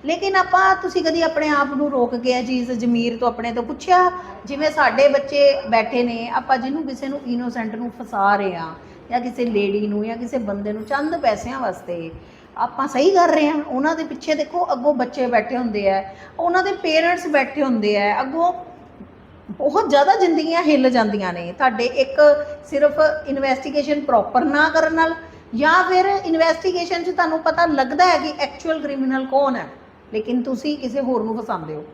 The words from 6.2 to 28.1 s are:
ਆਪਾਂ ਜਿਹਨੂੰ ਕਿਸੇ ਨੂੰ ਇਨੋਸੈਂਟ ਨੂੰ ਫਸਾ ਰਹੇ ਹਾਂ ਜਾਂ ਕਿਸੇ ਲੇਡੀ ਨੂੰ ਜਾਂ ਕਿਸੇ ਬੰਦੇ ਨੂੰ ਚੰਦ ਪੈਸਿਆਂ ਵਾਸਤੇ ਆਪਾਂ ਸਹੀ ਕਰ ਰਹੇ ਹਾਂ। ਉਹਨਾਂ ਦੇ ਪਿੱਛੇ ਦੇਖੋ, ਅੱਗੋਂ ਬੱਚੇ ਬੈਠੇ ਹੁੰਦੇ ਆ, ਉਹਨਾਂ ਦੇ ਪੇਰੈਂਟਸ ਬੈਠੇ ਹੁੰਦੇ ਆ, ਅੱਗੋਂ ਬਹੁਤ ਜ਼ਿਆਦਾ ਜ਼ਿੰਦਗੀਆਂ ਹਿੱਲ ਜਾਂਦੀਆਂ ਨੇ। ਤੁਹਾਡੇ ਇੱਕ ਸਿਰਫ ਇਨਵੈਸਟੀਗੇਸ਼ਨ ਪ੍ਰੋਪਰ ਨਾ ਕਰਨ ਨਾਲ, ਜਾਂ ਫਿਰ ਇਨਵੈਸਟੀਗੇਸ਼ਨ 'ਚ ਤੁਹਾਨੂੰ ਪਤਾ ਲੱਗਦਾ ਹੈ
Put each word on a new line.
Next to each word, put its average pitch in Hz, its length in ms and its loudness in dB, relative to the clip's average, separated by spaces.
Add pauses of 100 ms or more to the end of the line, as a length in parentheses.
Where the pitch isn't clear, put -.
ਆਪਾਂ 262 280 0
ਜਿਹਨੂੰ 269 300 -6
ਕਿਸੇ 269 200 -8
ਨੂੰ 285 200 -8
ਇਨੋਸੈਂਟ 240 480 -6
ਨੂੰ 233 160 -8 (100)
ਫਸਾ 202 340 0
ਰਹੇ 196 200 -2
ਹਾਂ 160 200 -10 (360)
ਜਾਂ 240 100 0
ਕਿਸੇ 240 240 -4
ਲੇਡੀ 208 420 0
ਨੂੰ 208 180 -2
ਜਾਂ 226 120 -8
ਕਿਸੇ 247 200 -6
ਬੰਦੇ 208 360 -4
ਨੂੰ 214 100 -8
ਚੰਦ 285 340 -4
ਪੈਸਿਆਂ 240 420 -2
ਵਾਸਤੇ 175 520 -8 (460)
ਆਪਾਂ 240 300 -2
ਸਹੀ 294 240 4
ਕਰ 349 180 6
ਰਹੇ 311 200 4
ਹਾਂ। 294 180 -2
ਉਹਨਾਂ 285 280 0
ਦੇ 320 80 -6
ਪਿੱਛੇ 302 320 -4
ਦੇਖੋ, 311 380 -2
ਅੱਗੋਂ 269 200 0
ਬੱਚੇ 247 340 -2
ਬੈਠੇ 240 300 0
ਹੁੰਦੇ 208 320 0
ਆ, 196 240 -2 (260)
ਉਹਨਾਂ 349 240 2
ਦੇ 392 80 -2
ਪੇਰੈਂਟਸ 339 560 0
ਬੈਠੇ 294 360 0
ਹੁੰਦੇ 208 340 0
ਆ, 208 240 0
ਅੱਗੋਂ 330 320 0 (1000)
ਬਹੁਤ 294 380 0
ਜ਼ਿਆਦਾ 285 260 6
ਜ਼ਿੰਦਗੀਆਂ 339 480 2
ਹਿੱਲ 269 260 4
ਜਾਂਦੀਆਂ 208 440 0
ਨੇ। 175 200 -8
ਤੁਹਾਡੇ 247 300 0
ਇੱਕ 539 640 4 (180)
ਸਿਰਫ 294 280 2 (340)
ਇਨਵੈਸਟੀਗੇਸ਼ਨ 277 720 -2
ਪ੍ਰੋਪਰ 254 440 2
ਨਾ 294 240 4
ਕਰਨ 320 260 2
ਨਾਲ, 330 200 2 (400)
ਜਾਂ 320 280 4
ਫਿਰ 370 220 4
ਇਨਵੈਸਟੀਗੇਸ਼ਨ 349 1000 0
'ਚ 359 60 -2
ਤੁਹਾਨੂੰ 320 300 0
ਪਤਾ 320 260 2
ਲੱਗਦਾ 294 400 0
ਹੈ 339 120 4